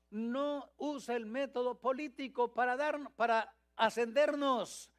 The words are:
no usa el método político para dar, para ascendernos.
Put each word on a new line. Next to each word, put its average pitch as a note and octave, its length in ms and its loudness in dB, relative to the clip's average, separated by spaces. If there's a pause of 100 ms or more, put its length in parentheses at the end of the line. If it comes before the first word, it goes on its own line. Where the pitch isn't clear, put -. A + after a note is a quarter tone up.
no B3+ 680 -4
usa C4+ 380 -4
el A#3 100 -4
método B3 540 -4
político B3+ 760 -2
para B3 220 2
dar, D4 240 0 (160)
para A3+ 400 2 (220)
ascendernos. A#3+ 1200 2